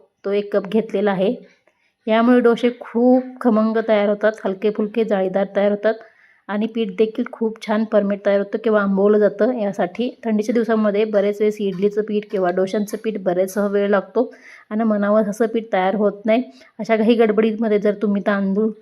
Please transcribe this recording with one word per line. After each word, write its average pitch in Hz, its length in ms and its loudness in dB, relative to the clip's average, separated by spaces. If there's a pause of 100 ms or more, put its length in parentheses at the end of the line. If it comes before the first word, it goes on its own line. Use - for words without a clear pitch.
(260)
तो 196 60 -4
एक 202 260 -2
कप 190 100 -2
घेतलेला 202 440 0
आहे. 196 240 0 (720)
यामुळे 233 320 4
डोसे 233 300 4 (100)
खूप 254 440 2 (180)
खमंग 220 360 2 (100)
तयार 208 220 2
होतात, 208 220 2 (140)
हलके 196 260 -2
फुलके 214 320 -2
जाळीदार 196 520 0
तयार 202 160 2
होतात 208 220 0 (540)
आणि 208 200 -2
पीठ 226 200 -4 (100)
देखील 220 340 -2
खूप 220 360 -6
छान 214 160 0
परमेट 202 420 -2
तयार 202 140 2
होतं 202 240 -4
किंवा 214 180 2
आंबवलं 202 360 2
जातं. 208 360 2
यासाठी 208 720 -4
थंडीच्या 214 280 -2
दिवसामध्ये 214 520 0
बरेच 208 360 0
वेळेस 214 180 2
इडलीचं 202 420 -2
पीठ 208 300 -4
किंवा 185 180 0
डोशांचं 190 540 -2
पीठ 214 180 -4
बरेचसं 190 460 0
वेळ 202 220 0
लागतो 202 440 0 (360)
आणि 214 140 -2
मनावं 208 400 2
असं 202 220 -2
पीठ 226 180 -4 (100)
तयार 190 220 0
होत 202 180 0 (120)
नाही. 226 180 2 (360)
अशा 226 160 0
घाई 220 200 4
गडबडीमध्ये 220 640 2
जर 208 220 2
तुम्ही 202 260 0
तांदूळ 202 420 0 (120)